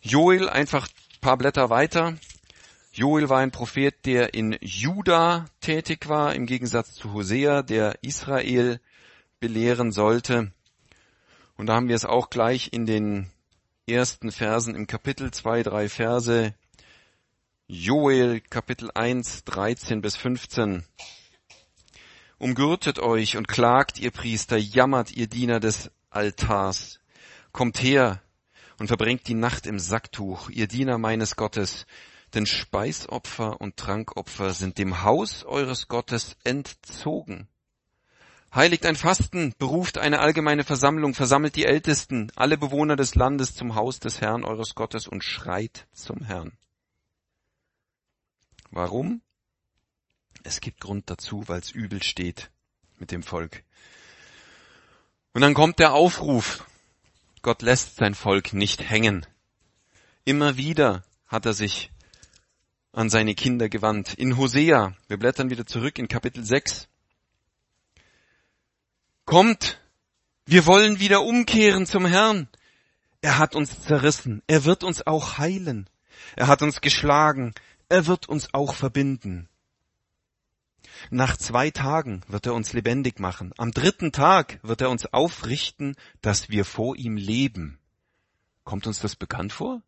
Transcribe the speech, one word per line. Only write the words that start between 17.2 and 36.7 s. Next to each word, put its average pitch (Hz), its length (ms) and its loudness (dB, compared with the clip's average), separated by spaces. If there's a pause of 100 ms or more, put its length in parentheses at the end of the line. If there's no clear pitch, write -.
Joel, 123 760 2
Kapitel - 500 -10
eins, 120 520 -4
dreizehn 107 580 -4
bis 101 140 -4
fünfzehn. 110 680 -4 (1500)
„Umgürtet 139 640 0
euch 110 380 0
und 110 100 -6
klagt, 123 500 4
ihr 120 140 -4
Priester, 113 460 -2
jammert, 123 560 4
ihr 117 120 -2
Diener 117 340 0
des 107 300 -2 (220)
Altars. 101 880 -2 (540)
Kommt 123 280 -2
her 127 400 4 (560)
und 107 80 -6
verbringt 117 420 0
die 117 60 -4
Nacht 117 320 -2
im 101 140 -6
Sacktuch, 92 720 -8
ihr 107 160 -2
Diener 123 320 -2
meines 110 360 -2
Gottes, - 520 -4 (460)
denn 107 140 0
Speisopfer - 1120 -6
und 101 160 -10
Trankopfer 98 760 -6
sind 92 260 -6
dem 92 240 -4
Haus 156 400 0
eures 131 440 -6
Gottes - 560 -6
entzogen. 123 1040 -8 (1080)